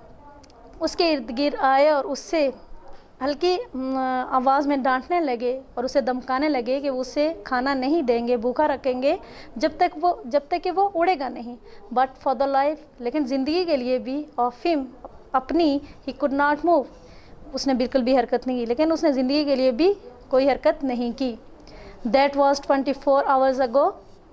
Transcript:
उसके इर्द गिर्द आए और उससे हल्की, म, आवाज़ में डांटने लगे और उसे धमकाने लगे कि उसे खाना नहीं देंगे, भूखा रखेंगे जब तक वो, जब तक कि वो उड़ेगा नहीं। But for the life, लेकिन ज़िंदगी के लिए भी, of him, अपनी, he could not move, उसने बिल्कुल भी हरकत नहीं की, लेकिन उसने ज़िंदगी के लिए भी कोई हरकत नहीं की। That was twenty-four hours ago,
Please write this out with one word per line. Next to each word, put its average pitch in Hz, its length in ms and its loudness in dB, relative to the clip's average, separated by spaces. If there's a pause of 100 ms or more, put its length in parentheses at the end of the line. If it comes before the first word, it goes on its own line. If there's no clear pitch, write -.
(800)
उसके 320 300 0
इर्द 262 200 -4
गिर्द 285 240 0
आए 277 340 4
और 277 140 2
उससे 285 500 -2 (720)
हल्की, 349 360 0 (160)
म, 262 220 -4 (340)
आवाज़ 269 360 2
में 285 160 0
डांटने 277 360 0
लगे 254 420 -2 (160)
और 240 80 -2
उसे 269 160 0
धमकाने 254 480 -2
लगे 262 320 0
कि 285 80 -2
उसे 285 580 -2
खाना 262 260 0
नहीं 277 300 0
देंगे, 240 340 0
भूखा 247 280 0
रखेंगे 269 540 0 (380)
जब 311 200 -2
तक 359 200 2
वो, 349 300 0
जब 285 200 0
तक 349 100 -2
कि 359 140 -4
वो 370 120 2
उड़ेगा 339 460 0
नहीं। 240 280 -12 (360)
But 254 140 2
for 262 260 -2
the 269 140 0
life, 277 540 -2
लेकिन 254 240 -2
ज़िंदगी 269 400 0
के 311 120 0
लिए 254 220 0
भी, 269 280 -8 (120)
of 240 140 0 (120)
him, 302 200 0 (500)
अपनी, 277 460 0 (280)
he 247 80 -10
could 277 220 -2
not 294 220 2
move, 311 240 2 (680)
उसने 269 200 0
बिल्कुल 254 280 0
भी 262 140 2
हरकत 240 320 0
नहीं 254 120 -2
की, 233 60 -4
लेकिन 302 260 0
उसने 311 200 2
ज़िंदगी 269 340 0
के 285 100 2
लिए 262 160 2
भी 339 260 2 (340)
कोई 269 160 4
हरकत 302 360 0
नहीं 240 300 -4
की। 240 260 -4 (680)
That 269 260 4
was 277 280 2
twenty-four 277 640 2
hours 262 440 2
ago, 285 260 2 (400)